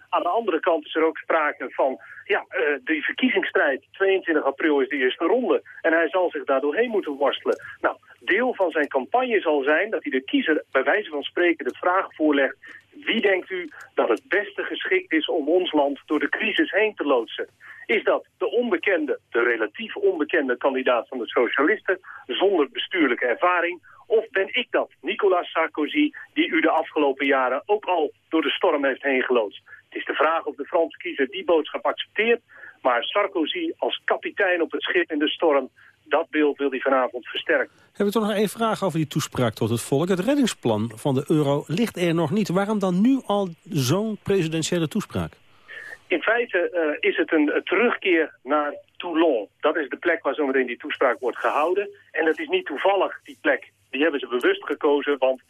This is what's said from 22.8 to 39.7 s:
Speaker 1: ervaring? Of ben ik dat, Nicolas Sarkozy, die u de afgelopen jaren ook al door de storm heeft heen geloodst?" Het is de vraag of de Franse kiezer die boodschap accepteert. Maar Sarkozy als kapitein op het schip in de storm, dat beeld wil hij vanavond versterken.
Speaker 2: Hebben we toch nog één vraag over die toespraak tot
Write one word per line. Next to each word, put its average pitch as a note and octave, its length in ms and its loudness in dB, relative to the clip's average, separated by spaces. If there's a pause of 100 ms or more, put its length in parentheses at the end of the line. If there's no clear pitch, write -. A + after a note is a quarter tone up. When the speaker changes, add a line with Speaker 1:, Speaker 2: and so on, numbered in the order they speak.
Speaker 1:
ervaring? F3 540 0 (260)
Of A3 240 2
ben - 260 0
ik B3 140 -2
dat, C3+ 200 0 (100)
Nicolas F#3 500 0
Sarkozy, D3+ 600 0 (220)
die D#3+ 160 0
u D#3+ 120 0
de D#3 100 2
afgelopen D3 560 0
jaren C3+ 400 2
ook G#3+ 180 0
al E3+ 280 0 (160)
door D#3+ 140 2
de C#3+ 80 -2
storm D3+ 340 2
heeft C3+ 180 -2
heen C3+ 200 2
geloodst?" A2+ 400 0 (260)
Het - 120 -10
is - 60 -10
de - 80 -6
vraag D#3+ 300 0
of C#3+ 120 -6
de C#3 80 -10
Franse E3 320 0
kiezer D3 340 -4
die F#3 140 -10
boodschap D3+ 400 2
accepteert. A3 560 0 (420)
Maar A#2+ 220 2
Sarkozy F3 720 -2
als - 260 -2
kapitein F3+ 580 0
op D3+ 100 -2
het C#3+ 100 -6
schip - 280 -2
in D#3 80 -4
de D3 100 2
storm, C#3 420 2 (340)
dat D#3 260 -2
beeld D3 280 2
wil C#3 120 0
hij B2+ 100 -4
vanavond B2+ 480 0
versterken. C#3 420 -2 (160)
Speaker 2:
Hebben - 200 -2
we G3+ 60 0
toch G#3+ 160 0
nog G#3+ 80 -2
één G3+ 120 2
vraag G#3+ 360 -2
over E3 140 0
die D#3 80 0
toespraak B2+ 480 -2
tot A2 160 -2